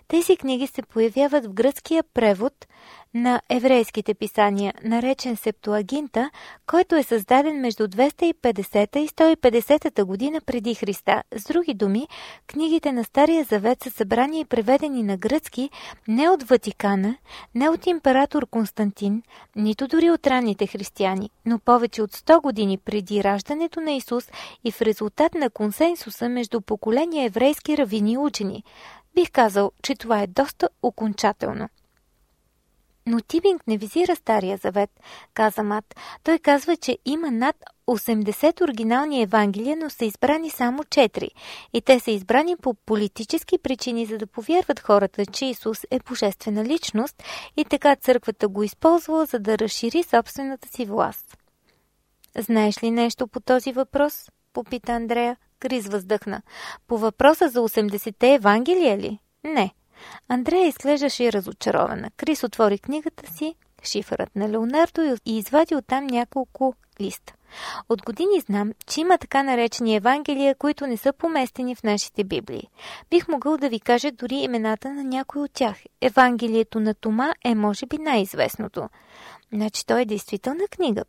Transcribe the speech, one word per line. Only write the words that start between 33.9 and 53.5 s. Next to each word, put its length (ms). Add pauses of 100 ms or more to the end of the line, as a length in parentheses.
Стария 420
Завет“, 320 (440)
каза 300
Мат. 320 (280)
„Той 160
казва, 380
че 280
има 260
над 240 (320)
осемдесет 760
оригинални 600
евангелия, 560
но 120
са 160
избрани 440
само 340
четири. 460 (440)
И 80
те 180
са 120
избрани 460
по 160
политически 840
причини, 480
за 120
да 100
повярват 520
хората, 460
че 200
Исус 460
е 80
божествена 640
личност 580 (340)
и 80
така 300
църквата 520
го 160
използвала, 600
за 140
да 180
разшири 460
собствената 640
си 180
власт.“ 520 (1000)
„Знаеш 460
ли 80
нещо 360
по 120
този 320